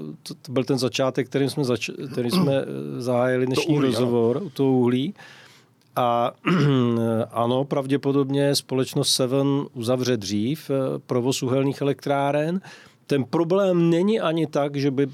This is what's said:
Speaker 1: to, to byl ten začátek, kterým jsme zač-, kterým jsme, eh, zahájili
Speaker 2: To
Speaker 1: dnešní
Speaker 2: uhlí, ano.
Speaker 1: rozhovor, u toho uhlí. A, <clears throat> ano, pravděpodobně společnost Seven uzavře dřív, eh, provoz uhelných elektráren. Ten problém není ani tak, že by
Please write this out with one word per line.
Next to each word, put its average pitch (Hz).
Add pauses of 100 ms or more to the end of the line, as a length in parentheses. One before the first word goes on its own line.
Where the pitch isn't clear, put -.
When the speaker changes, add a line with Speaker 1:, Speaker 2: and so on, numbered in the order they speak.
(240)
Speaker 1:
to, -
to -
byl 127
ten 135
začátek, 131
kterým 139
jsme 147
zač-, 120 (220)
kterým 120
jsme, 139
eh, 139
zahájili 127
Speaker 2:
To 127
Speaker 1:
dnešní 151
Speaker 2:
uhlí, 135
ano. 127
Speaker 1:
rozhovor, 120
u 165
toho 135
uhlí. 127 (840)
A, 120 (520)
<clears throat> 117
ano, 120
pravděpodobně 139
společnost 131
Seven 139 (260)
uzavře 123
dřív, 104
eh, 139 (320)
provoz 127
uhelných 135
elektráren. 143 (460)
Ten 139
problém 170
není 196
ani 160
tak, 143
že 139
by 139